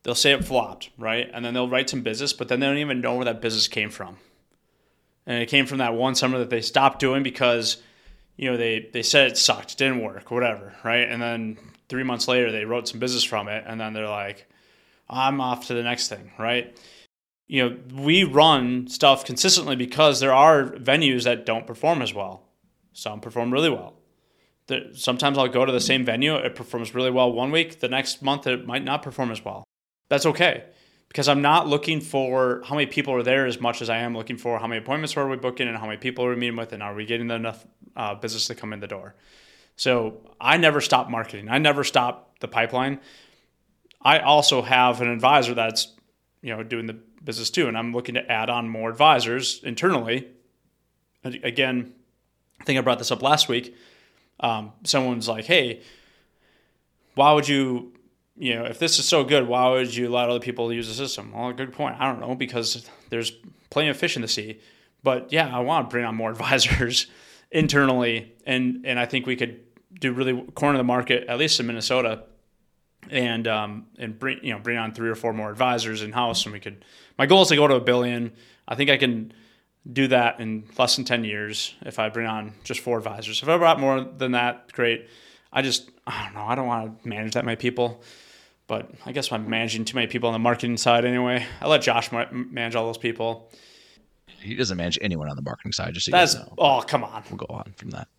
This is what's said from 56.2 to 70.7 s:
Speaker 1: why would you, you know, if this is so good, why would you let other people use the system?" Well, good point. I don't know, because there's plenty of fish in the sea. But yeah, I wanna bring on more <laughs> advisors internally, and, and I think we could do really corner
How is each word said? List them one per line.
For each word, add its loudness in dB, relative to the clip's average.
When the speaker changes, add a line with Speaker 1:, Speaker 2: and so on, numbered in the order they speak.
Speaker 1:
why 8
would 6
you, 0
you -4
know, -6
if -10
this 2
is -2
so 4
good, 4
why 4
would 2
you -2
let 0
other 0
people -4
use -4
the -10
system?" -8
Well, -8
good -8
point. -6
I 0
don't -2
know, -6
because -6
there's -4
plenty 2
of -2
fish -2
in -4
the -4
sea. -6
But 0
yeah, 0
I 0
wanna 0
bring -2
on -4
more -4
<laughs> -
advisors 0
internally, 2
and, -2
and -2
I 0
think -4
we -2
could -6
do -2
really -2
corner 0